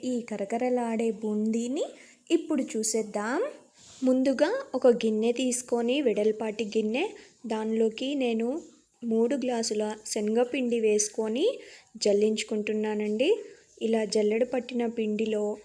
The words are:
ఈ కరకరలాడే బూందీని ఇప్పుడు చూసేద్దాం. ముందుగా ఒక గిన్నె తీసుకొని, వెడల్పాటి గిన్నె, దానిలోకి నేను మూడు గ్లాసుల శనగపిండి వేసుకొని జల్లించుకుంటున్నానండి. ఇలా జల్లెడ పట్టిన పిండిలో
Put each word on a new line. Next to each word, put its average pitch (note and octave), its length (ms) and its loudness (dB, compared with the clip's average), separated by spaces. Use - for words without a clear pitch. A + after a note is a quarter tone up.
ఈ - 20 -2
కరకరలాడే A3+ 800 -2
బూందీని A3+ 600 -2
ఇప్పుడు D#4 340 0
చూసేద్దాం. A3 720 -2
ముందుగా C4 420 4
ఒక B3 140 8
గిన్నె A3 280 2
తీసుకొని, A#3+ 560 0
వెడల్పాటి G#3+ 580 0
గిన్నె, A3 300 0
దానిలోకి A3 560 0
నేను A#3 240 0
మూడు A#3 320 2
గ్లాసుల A3+ 400 0
శనగపిండి A#3+ 760 0
వేసుకొని G#3+ 580 0
జల్లించుకుంటున్నానండి. G#3+ 1200 0
ఇలా A3 140 2
జల్లెడ G#3+ 280 2
పట్టిన A#3+ 300 -2
పిండిలో G#3+ 480 -2